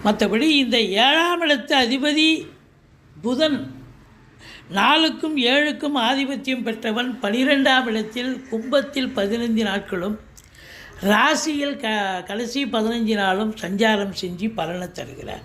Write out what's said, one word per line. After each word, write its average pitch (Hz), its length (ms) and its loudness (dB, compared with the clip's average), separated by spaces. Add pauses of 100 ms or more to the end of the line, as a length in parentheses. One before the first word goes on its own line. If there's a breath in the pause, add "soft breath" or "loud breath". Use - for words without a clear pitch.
மற்றபடி 214 540 2
இந்த 247 200 2 (220)
ஏழாம் 330 440 4
இடத்து 294 320 0
அதிபதி 277 520 2 (880)
புதன் 254 420 0 (1160 loud breath)
நாலுக்கும் 302 720 2
ஏழுக்கும் 285 540 2
ஆதிபத்தியம் 262 680 -2
பெற்றவன் 233 460 -4 (100)
பனிரெண்டாம் 262 680 2
இடத்தில் 247 440 -4 (160)
கும்பத்தில் 262 640 -2
பதினைந்து 226 500 0
நாட்களும் 202 540 -4 (840 loud breath)
ராசியில் 285 760 2
க-, 202 480 -2
கடைசி 226 400 -6
பதினஞ்சு 220 500 0
நாளும் 202 400 2
சஞ்சாரம் 202 580 0
செஞ்சு 180 400 -6
பலனை 180 380 -6
தருகிறார். - 540 -12